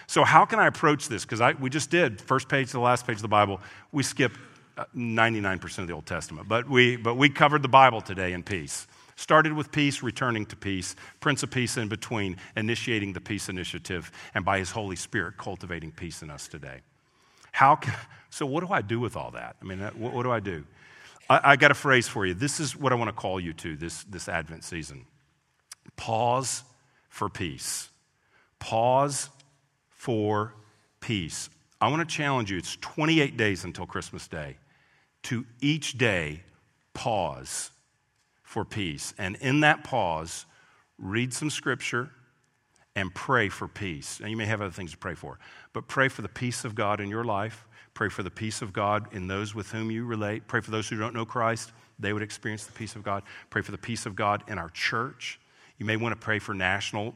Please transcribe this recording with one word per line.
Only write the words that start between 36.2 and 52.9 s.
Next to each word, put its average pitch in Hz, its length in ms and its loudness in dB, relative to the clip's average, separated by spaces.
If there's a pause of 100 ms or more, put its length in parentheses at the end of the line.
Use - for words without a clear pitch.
pause 80 800 -4 (720)
for - 220 -4
peace. 87 540 -8
And 101 180 -4
in 135 240 2
that 151 240 4
pause, 85 600 -4 (520)
read 120 360 -4
some 151 160 -4
scripture 127 600 -4 (840)
and 92 180 -4
pray 120 340 2
for 92 200 -8
peace. 80 520 -10
And 107 100 -10
you 110 60 -6
may 113 100 -4
have 107 160 -2
other 95 100 -6
things 85 200 -10
to 82 40 -18
pray 90 180 -8
for, 73 240 -14 (340)
but - 140 -8
pray 135 220 2
for 131 140 -8
the 101 60 -8
peace - 360 -6
of 110 100 -8
God 104 260 0
in 101 100 -6
your 110 140 -4
life. 107 420 -4 (280)
Pray 107 140 0
for 98 140 -6
the 92 80 -6
peace 110 320 -6
of 101 100 -10
God 104 400 0
in 92 140 -8
those 101 280 -6
with 104 160 -10
whom 110 200 -4
you 113 160 -4
relate. 110 400 -4
Pray 117 160 0
for - 80 -10
those 107 180 -4
who 113 100 -6
don't 113 160 -4
know 113 120 -6
Christ, 113 460 -2 (260)
they 101 140 -2
would 107 100 -2
experience 107 420 -8
the - 80 -20
peace - 240 -12